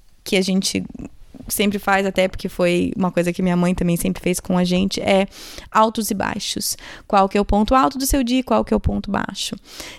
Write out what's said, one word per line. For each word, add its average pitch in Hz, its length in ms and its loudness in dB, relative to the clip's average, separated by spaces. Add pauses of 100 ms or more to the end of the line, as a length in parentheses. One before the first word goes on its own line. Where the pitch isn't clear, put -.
(240)
que - 120 -2
a 190 60 4
gente 190 420 -2 (640)
sempre 202 300 0
faz, 196 280 0
até 190 220 2
porque - 220 -8
foi 175 460 2
uma 180 160 0
coisa 175 200 0
que 175 100 -6
minha 180 140 2
mãe 175 200 2
também 175 200 0
sempre 180 260 -2
fez 180 180 -2
com 185 180 -2
a 180 60 2
gente, 180 360 0
é 196 280 2 (440)
altos 220 380 2
e 226 40 -2
baixos. - 640 -4 (320)
Qual 196 220 4
que 208 80 0
é 202 40 4
o 202 40 -2
ponto 208 300 4
alto 269 220 4
do 262 80 -4
seu 277 180 2
dia 247 160 2
e 247 40 0
qual 220 220 2
que - 80 -2
é 214 40 4
o - 20 -4
ponto 202 320 -2
baixo? - 440 -4 (440)